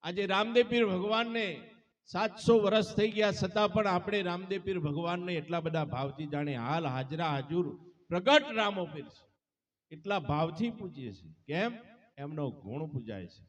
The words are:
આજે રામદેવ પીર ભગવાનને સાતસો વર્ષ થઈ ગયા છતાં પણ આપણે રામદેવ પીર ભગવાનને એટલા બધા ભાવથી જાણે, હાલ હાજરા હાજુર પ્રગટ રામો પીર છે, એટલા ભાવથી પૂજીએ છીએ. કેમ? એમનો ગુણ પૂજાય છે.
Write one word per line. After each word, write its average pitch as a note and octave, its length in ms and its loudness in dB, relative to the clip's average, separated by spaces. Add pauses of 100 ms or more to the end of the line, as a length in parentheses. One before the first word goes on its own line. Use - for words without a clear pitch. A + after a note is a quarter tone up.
આજે F3+ 220 -2
રામદેવ A3 420 4
પીર A#3 180 6
ભગવાનને A3 600 0 (640)
સાતસો A3 500 2
વર્ષ G#3 360 4
થઈ G#3+ 140 4
ગયા G#3 220 2
છતાં G#3 400 2
પણ G#3+ 140 2
આપણે F#3+ 360 0
રામદેવ F#3 400 -4
પીર G3 160 -2
ભગવાનને E3+ 560 -2
એટલા E3 260 -2
બધા D#3+ 240 -2
ભાવથી C#3 420 -4
જાણે, D3 280 -2
હાલ C#3+ 320 -2
હાજરા C3+ 440 -2
હાજુર D3 360 -2 (420)
પ્રગટ C4 440 4
રામો G3+ 340 0
પીર D3+ 220 -12
છે, - 160 -20 (680)
એટલા F#3+ 260 -4
ભાવથી D#3+ 520 0
પૂજીએ C#3+ 420 -10
છીએ. E2+ 200 -18 (140)
કેમ? F#3 260 -2 (460)
એમનો D3 320 -6
ગુણ A#2 360 -8
પૂજાય A2 400 -8
છે. - 220 -20